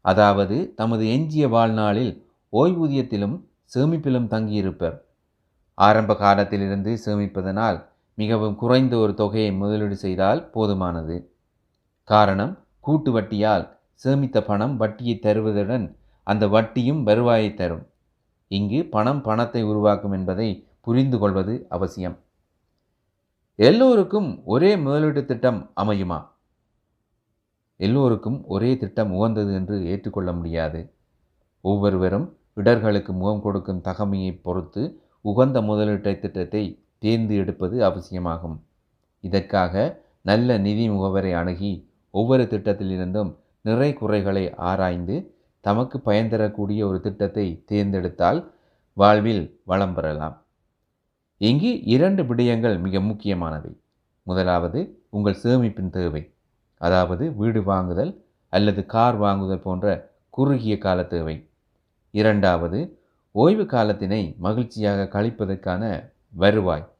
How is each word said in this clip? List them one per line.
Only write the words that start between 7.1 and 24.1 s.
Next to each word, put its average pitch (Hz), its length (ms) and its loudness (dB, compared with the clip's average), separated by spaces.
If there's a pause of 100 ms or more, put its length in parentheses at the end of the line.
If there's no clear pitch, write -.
மிகவும் 107 420 -2
குறைந்த 123 400 2
ஒரு 107 180 2
தொகையை 107 380 0
முதலீடு 101 440 -2
செய்தால் 98 540 0
போதுமானது. 87 800 -2 (720)
காரணம், 104 640 2 (160)
கூட்டு 147 320 0
வட்டியால் 104 680 0 (260)
சேமித்த 135 360 2
பணம் 107 360 -2
வட்டியை 110 460 -2
தருவதுடன் 107 800 0 (240)
அந்த 104 240 2
வட்டியும் 117 540 2
வருவாயை 110 520 2
தரும். 85 320 -6 (600)
இங்கு 101 380 -2
பணம் 123 380 0
பணத்தை 113 400 -2
உருவாக்கும் 104 500 2
என்பதை 95 540 -4 (140)
புரிந்து 127 380 2
கொள்வது 101 500 -2
அவசியம். 90 500 -6 (1400)
எல்லோருக்கும் 202 880 4